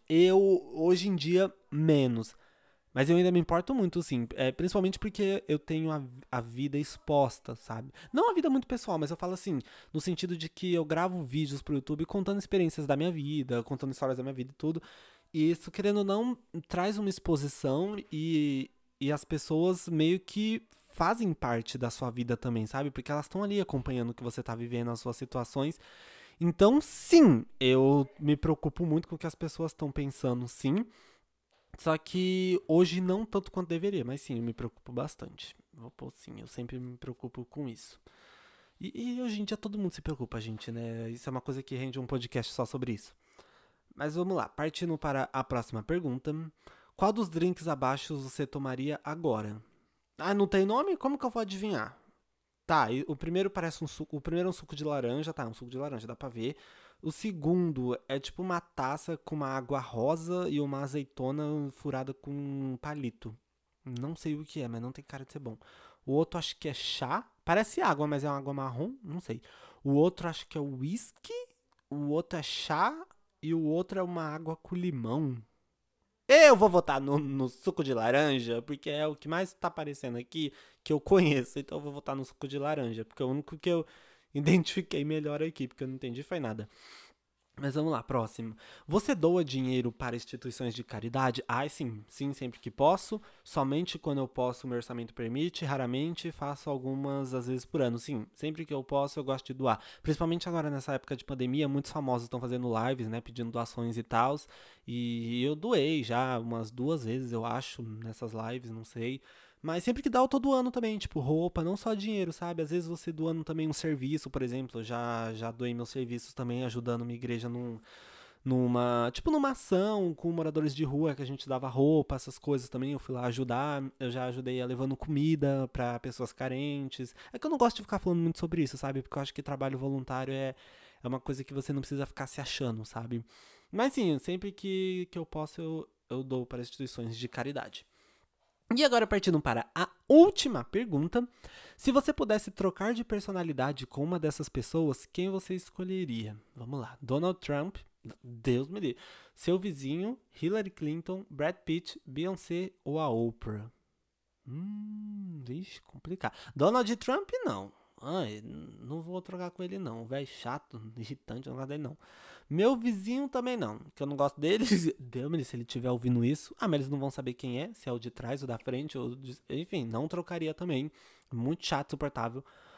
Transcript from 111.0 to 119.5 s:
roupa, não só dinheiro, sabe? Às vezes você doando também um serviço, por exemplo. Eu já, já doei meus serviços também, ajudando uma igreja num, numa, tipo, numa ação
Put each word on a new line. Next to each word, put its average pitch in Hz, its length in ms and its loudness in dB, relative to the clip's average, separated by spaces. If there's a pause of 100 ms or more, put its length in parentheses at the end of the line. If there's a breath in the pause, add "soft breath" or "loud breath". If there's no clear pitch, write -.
roupa, 160 460 2
não 180 100 0
só 220 180 -2
dinheiro, 202 380 -2
sabe? 170 300 -4
Às 151 80 -2
vezes 170 180 -2
você 170 240 -6
doando 160 320 -2
também 160 240 -2
um 156 60 0
serviço, 147 560 -2
por 131 120 -4
exemplo. 127 380 -4
Eu 110 60 -6
já, 117 480 -2
já 113 180 -6
doei 120 220 -4
meus 120 160 -4
serviços 120 440 -6
também, 123 300 -4
ajudando 120 380 -2
uma 120 100 -6
igreja 120 380 -4
num, 120 280 -6 (640 loud breath)
numa, 123 720 4
tipo, - 160 -2
numa 285 200 4
ação 196 640 2